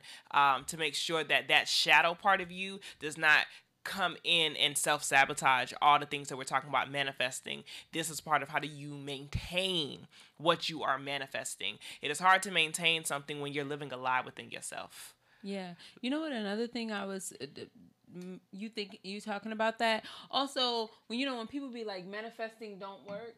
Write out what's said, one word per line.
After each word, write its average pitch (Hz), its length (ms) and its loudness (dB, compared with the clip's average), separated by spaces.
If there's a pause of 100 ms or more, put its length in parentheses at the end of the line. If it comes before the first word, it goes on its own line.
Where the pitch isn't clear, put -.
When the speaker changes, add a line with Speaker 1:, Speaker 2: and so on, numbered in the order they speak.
(320)
Speaker 1:
um, 139 340 6
to 165 120 -8
make 151 180 0
sure 160 280 0
that 139 260 4
that 151 180 6
shadow 165 460 6
part 190 280 4
of 175 100 -8
you 190 280 -8 (200)
does 151 180 -6
not 151 280 8 (380)
come 180 420 -2
in 160 320 4
and 143 200 2
self-sabotage 139 920 4 (100)
all 147 160 8
the 143 80 0
things 143 220 -8
that 139 100 -8
we're 131 60 -8
talking 143 260 -2
about 131 220 0
manifesting. 139 720 -4 (300)
This 160 160 -4
is 147 100 -8
part 147 240 0
of 143 60 -10
how 151 100 -2
do 147 80 -4
you 147 300 -10
maintain 143 1080 -4 (300)
what 165 320 2
you 156 140 -6
are 135 160 2
manifesting. 135 800 -6 (240)
It 139 100 -2
is 147 80 -2
hard 185 240 6
to 208 80 -6
maintain 165 540 2
something 147 340 -4
when 143 140 -4
you're 143 120 -2
living 143 280 -6
a 123 40 -8
lie 127 280 0
within 117 260 -12
yourself. - 640 -12 (260)
Speaker 2:
Yeah. 190 340 -10 (260)
You 240 80 -4
know 294 100 0
what? 311 140 -4
Another 214 340 -2
thing 233 240 -6
I 202 140 -4
was, 196 260 -6 (100)
uh, 131 120 -6
d-, - 160 -14 (440)
m-, 180 280 -12 (100)
you 196 180 -10
think, 208 340 -10
you 202 180 -8
talking 214 320 -6
about 220 260 0
that? 220 240 2 (280)
Also, 247 580 0 (180)
when, 226 120 -2
you 277 60 2
know, 254 120 -2
when 226 100 -6
people 277 220 -8
be 233 160 -8
like, 190 200 -6
"Manifesting 220 720 -10
don't 196 280 -12
work," 220 300 -10